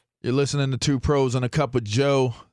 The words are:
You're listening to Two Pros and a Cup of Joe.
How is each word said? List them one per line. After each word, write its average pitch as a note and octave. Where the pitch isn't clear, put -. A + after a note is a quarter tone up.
You're B2
listening C#3
to B2+
Two C#3
Pros C#3
and B2+
a A#2+
Cup C3+
of A#2
Joe. C3